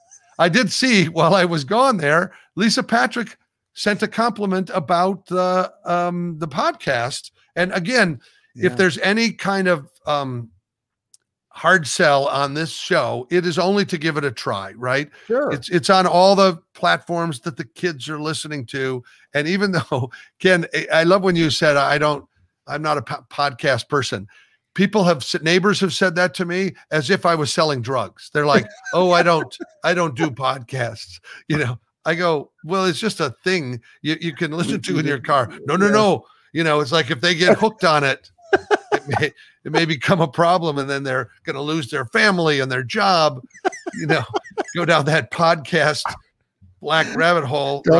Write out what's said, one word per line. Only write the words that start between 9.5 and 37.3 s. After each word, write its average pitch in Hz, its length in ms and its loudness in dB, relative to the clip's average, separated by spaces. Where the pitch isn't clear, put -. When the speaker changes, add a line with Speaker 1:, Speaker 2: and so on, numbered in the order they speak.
Speaker 1:
of, 156 200 0
um, 131 440 -4
hard 170 360 2
sell 143 420 2
on 139 240 -2
this 156 180 -4
show, 123 600 -2
it 175 160 0
is 160 120 -2
only 196 280 2
to 180 100 -4
give 156 220 -4
it 147 60 -2
a 135 60 -4
try, 98 460 -8
right? 131 320 -2
Speaker 2:
Sure. 262 260 -2
Speaker 1:
It's, 131 180 -8
it's 170 180 0
on 190 180 4
all 185 300 6
the 190 240 4
platforms 170 680 -2
that 160 160 -10
the 156 80 -10
kids 147 460 -8
are 151 100 -10
listening 151 460 -8
to. 131 360 -6
And 147 160 -2
even 196 240 0
<laughs> 151 180 -4
though, 131 200 -2
Ken, 180 360 4
I, 156 180 -2
I 160 120 6
love 185 180 6
when 185 140 2
you 165 140 2
said, 147 280 2
"I 139 200 2
don't, 147 280 0
I'm 143 160 -8
not 151 160 -2
a 131 40 -4
po-, - 280 -10
podcast 139 580 -2
person." 123 400 -2
People 196 300 2
have 170 140 4
s-, - 220 -6
neighbors 175 400 2
have 185 140 0
said 180 220 0
that 180 180 0
to 185 100 -6
me 180 300 -4
as 147 180 0
if 190 160 0
I 170 100 4
was 151 160 -2
selling 151 300 0
drugs. 113 540 -6
They're 151 100 0
like, 135 220 4
Speaker 2:
<laughs> - 120 -12
Speaker 1:
"Oh, 180 200 4
I 170 100 6
don't, 165 340 2
I 175 120 2
don't 165 200 -2
do 156 160 -2
podcasts." 127 880 -6
You 156 80 0
know, 127 240 -4
I 165 120 -2
go, 165 340 -2
"Well, 185 200 -2
it's 180 160 -2
just 202 200 -4
a 147 100 -2
thing 143 360 -4
you, 151 180 -4
you 165 140 -6
can 156 180 -4
listen 180 300 -4
to 185 160 -4
in 156 80 -2
your 139 140 -2
car." 131 280 0
"No, 151 120 -2
no, 196 100 4
Speaker 2:
Yeah. 208 60 2
Speaker 1:
no." 202 340 2
You 160 120 -2
know, 151 160 2
it's 131 120 -4
like, 160 180 2
if 123 120 -4
they 175 120 2